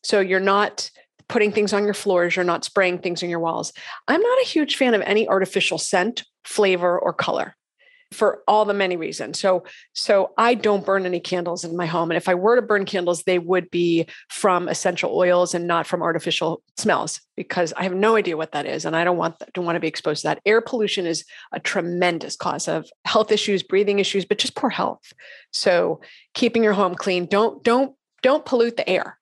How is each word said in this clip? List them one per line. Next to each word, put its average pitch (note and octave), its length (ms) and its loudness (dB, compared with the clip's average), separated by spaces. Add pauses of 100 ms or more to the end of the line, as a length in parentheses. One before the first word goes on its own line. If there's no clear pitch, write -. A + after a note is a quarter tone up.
So - 180 2
you're F#3+ 200 2
not G3 500 0 (400)
putting G#3 240 2
things G#3 180 0
on G#3 140 0
your G#3 80 0
floors. F3 420 0
You're F3+ 80 0
not E3+ 220 0
spraying F3+ 340 0
things F3 240 -6
on F3 60 -6
your E3+ 100 -4
walls. E3 320 -4 (380)
I'm D#4+ 120 2
not B4 200 2
a B4 40 0
huge - 300 -2
fan B3 180 2
of G#3 80 2
any G#3 280 0
artificial F#3 480 0
scent, G3+ 480 -2 (180)
flavor, F3+ 560 2
or F3 140 0
color - 420 -4 (560)
for - 380 0
all G#3+ 160 4
the G3+ 80 -2
many F#3 240 0
reasons. D#3 420 -8
So, F#3 240 2 (300)
so - 440 2
I A#3 180 4
don't G#3 300 0
burn G3 200 0
any F3+ 160 -4
candles F3 420 -4
in E3+ 140 -6
my F3 80 -2
home. E3 260 -2
And D#3+ 60 0
if - 100 -2
I F#3 80 2
were G#3+ 220 4
to B3 40 4
burn G3+ 220 0
candles, F3 400 -2
they F3+ 160 2
would F3 320 0
be E3+ 360 2 (220)
from F3+ 380 0
essential F3+ 500 -2
oils F3+ 380 4
and F3 120 -4
not E3+ 200 0
from F3 140 -2
artificial E3 600 -2 (140)
smells, - 460 -2 (160)
because F3+ 400 -2
I F3 60 -6
have F3+ 120 -4
no G#3+ 220 4
idea F3+ 180 -2
what D#3 160 -6
that D3 140 -4
is. D#3 180 -6
And D#3+ 140 -2
I E3+ 80 2
don't F3+ 100 2
want, E3 200 -2 (180)
don't F3+ 100 -4
want E3+ 140 -2
to - 20 -2
be E3 80 -2
exposed D#3 360 -4
to D#3+ 40 -2
that. D3+ 180 -2
Air G#3+ 140 4
pollution G#3+ 460 -2
is E3 180 -4 (300)
a - 80 -8
tremendous F3 720 -2
cause D3+ 320 -6
of D#3+ 220 -4 (160)
health G#3+ 260 2
issues, G3+ 320 0
breathing G3+ 360 2
issues, F#3+ 260 0
but G3+ 120 -2
just - 200 -4
poor C4 120 0
health. - 440 -6 (400)
So F3 480 2 (320)
keeping A#3 280 2
your G#3+ 120 4
home F#3 220 2
clean, F3+ 320 -2
don't, G#3 360 0
don't, B3+ 320 2 (260)
don't D4 220 2
pollute A#3 320 0
the - 140 -4
air. - 320 -2